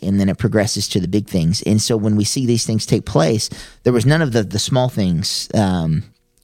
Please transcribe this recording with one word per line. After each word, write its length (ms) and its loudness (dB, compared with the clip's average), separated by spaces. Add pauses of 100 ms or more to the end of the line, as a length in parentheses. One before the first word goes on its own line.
and 180 0
then 80 2
it 80 0
progresses 520 0
to 120 0
the 80 -2
big 180 0
things. 360 0
And 180 2
so 160 0
when 200 0
we 80 2
see 200 -2
these 220 0
things 180 -2
take 220 0
place, 420 0 (360)
there 100 4
was 100 2
none 160 4
of 120 0
the, 100 2
the 160 -4
small 320 0
things, 640 -2
um, 500 0 (400)